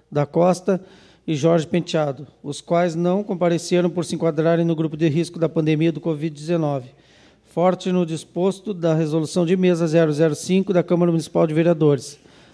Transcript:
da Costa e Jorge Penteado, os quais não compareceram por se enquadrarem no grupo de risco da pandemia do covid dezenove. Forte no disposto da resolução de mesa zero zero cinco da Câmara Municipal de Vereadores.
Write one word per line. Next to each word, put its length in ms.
da 160
Costa 560
e 80
Jorge 320
Penteado, 580
os 200
quais 340
não 260
compareceram 680
por 160
se 100
enquadrarem 480
no 140
grupo 180
de 140
risco 280
da 120
pandemia 420
do 80
covid 340
dezenove. 540
Forte 380
no 140
disposto 680
da 220
resolução 500
de 120
mesa 300
zero 260
zero 220
cinco 360
da 120
Câmara 280
Municipal 340
de 80
Vereadores. 640